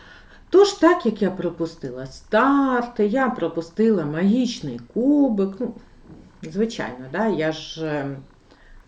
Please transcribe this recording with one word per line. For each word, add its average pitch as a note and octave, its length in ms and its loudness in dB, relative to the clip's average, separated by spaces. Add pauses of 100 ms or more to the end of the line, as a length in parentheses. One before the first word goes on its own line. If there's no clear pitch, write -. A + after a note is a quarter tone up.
(500)
Тож, G4+ 240 6
так F4 320 4
як A3 160 -2
я F#3+ 100 0
пропустила D#3+ 760 -8
старт, B3+ 920 0
я A#3 300 2
пропустила E3+ 760 0
магічний E3 760 0 (140)
кубик, A#3+ 640 2
ну, A#3+ 140 -6 (720)
звичайно, D#3+ 680 -6
да, G3 160 -2
я D#3 240 0
ж, D#3+ 340 -10
е, C#3+ 320 -6 (720)